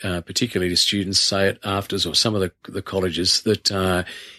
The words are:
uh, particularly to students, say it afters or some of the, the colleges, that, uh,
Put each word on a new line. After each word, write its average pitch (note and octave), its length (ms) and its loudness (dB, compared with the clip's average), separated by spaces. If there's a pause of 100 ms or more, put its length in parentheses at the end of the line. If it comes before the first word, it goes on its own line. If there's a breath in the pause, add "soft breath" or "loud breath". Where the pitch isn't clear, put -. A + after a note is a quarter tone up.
uh, F2 160 -2
particularly F#2 480 -2
to F2 80 0
students, G2 420 2
say G2 300 2
it G2+ 160 -2
afters G2 400 -2
or E2 100 -2
some A2 200 2
of G2 80 2
the, F2+ 100 -2 (180)
the F#2+ 120 -6
colleges, F2+ 600 0
that, G#2 300 2
uh, F#2 320 2 (340 loud breath)